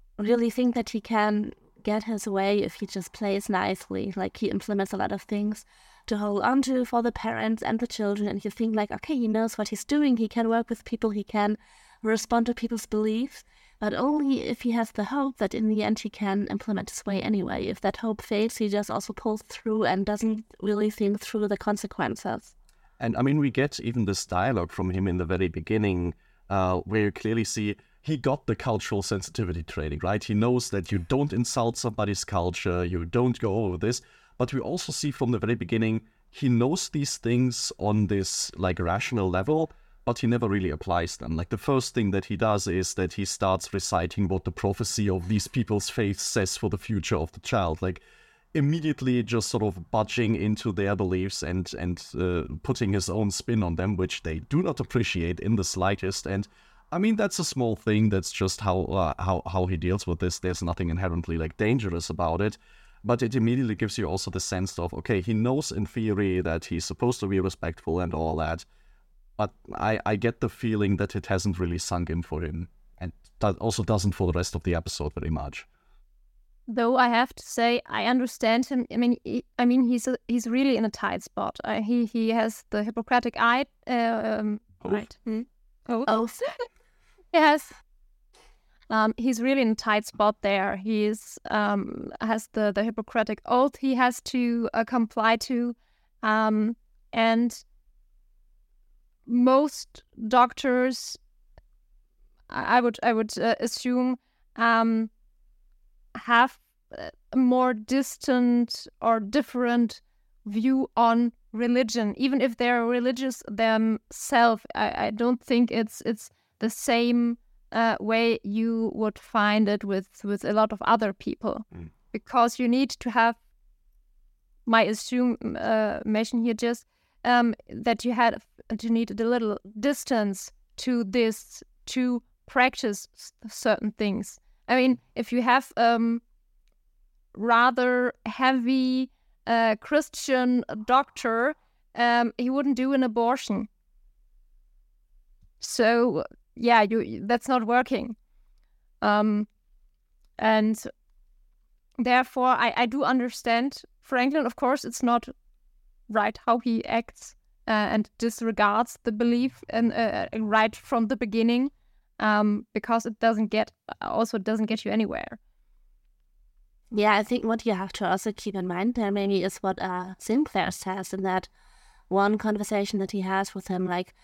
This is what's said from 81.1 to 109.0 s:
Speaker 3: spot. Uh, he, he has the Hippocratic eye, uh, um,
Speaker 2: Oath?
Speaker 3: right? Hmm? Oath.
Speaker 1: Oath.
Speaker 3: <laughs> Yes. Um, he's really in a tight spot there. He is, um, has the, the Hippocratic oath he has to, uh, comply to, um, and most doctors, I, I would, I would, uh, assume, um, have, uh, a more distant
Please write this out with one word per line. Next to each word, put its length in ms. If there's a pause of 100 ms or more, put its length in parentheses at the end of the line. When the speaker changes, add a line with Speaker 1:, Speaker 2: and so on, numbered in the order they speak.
Speaker 3:
spot. 400
Uh, 200
he, 240
he 240
has 400
the 120
Hippocratic 560
eye, 280 (200)
uh, 540
um, 200 (220)
Speaker 2:
Oath? 100
Speaker 3:
right? 320
Hmm? 160 (480)
Oath. 200
Speaker 1:
Oath. 380
Speaker 3:
<laughs> 60 (800)
Yes. 380 (1200)
Um, 260
he's 240
really 220
in 80
a 40
tight 320
spot 360
there. 340
He 300
is, 320 (120)
um, 600 (100)
has 320
the, 220
the 100
Hippocratic 640
oath 300
he 180
has 280
to, 520
uh, 100
comply 520
to, 380 (480)
um, 540 (360)
and 520 (1600)
most 760 (260)
doctors, 920 (1300)
I, 260
I 40
would, 220
I 100
would, 260
uh, 200
assume, 600 (380)
um, 540 (1040)
have, 440 (380)
uh, 140 (220)
a 40
more 380
distant 1120 (140)